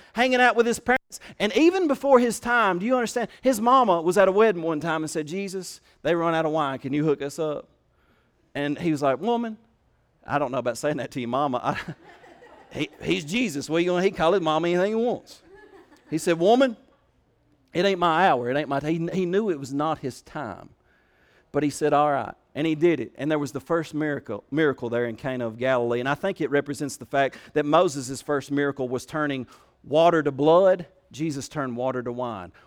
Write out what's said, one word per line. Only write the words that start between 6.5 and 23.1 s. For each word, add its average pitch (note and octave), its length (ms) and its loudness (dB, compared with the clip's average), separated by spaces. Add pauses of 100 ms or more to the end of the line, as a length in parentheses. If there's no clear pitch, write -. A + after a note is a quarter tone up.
wine. C#3 260 -2
Can C3+ 160 -6
you D3+ 100 0
hook D3 160 2
us C#3+ 180 -8
up?" D3+ 300 -6 (880)
And C#3+ 240 -4
he E3 140 -2
was C#3+ 100 -2
like, C#3 180 2
"Woman," A#3 380 -4 (680)
I C#3 120 -2
don't C3 140 -2
know C3 60 -4
about A#2+ 200 -4
saying D3 180 -2
that A2+ 140 -8
to C#3 100 -8
your A#2 80 -6
mama. C3 340 -2
I, - 320 -6 (800)
<laughs> - 60 -10
he, D3+ 100 -4 (140)
he's E3+ 240 -2
Jesus. D#3 420 -4
What D#3 80 -2
are E3+ 40 2
you F3 100 0
gonna, F3+ 120 0
he G3 80 2
call E3+ 220 0
his G3+ 80 2
mama D#3+ 280 0
anything F3+ 240 0
he A3+ 120 0
wants. - 380 -6 (680)
He D3+ 80 -4
said, E3 220 0
"Woman, A#3 400 4 (960)
it F3+ 100 0
ain't G3 160 0
my E3+ 260 2
hour. B2 220 2
It C3+ 80 -2
ain't D3 140 -4
my C#3 100 -2
time." E3 320 -4
He, F#3 80 -2
he F3+ 60 -2
knew G3 240 -2
it C#3+ 100 -4
was C3+ 140 -10
not D3 240 -2
his - 240 -10
time. A#2+ 480 -12 (840)
But C#3+ 100 0
he D3 60 2
said, D3 240 0
"All D3 180 4
right." B2+ 240 -4 (220)
And D#3 120 -2
he D#3 80 0
did D#3 240 2
it. G#2 160 -8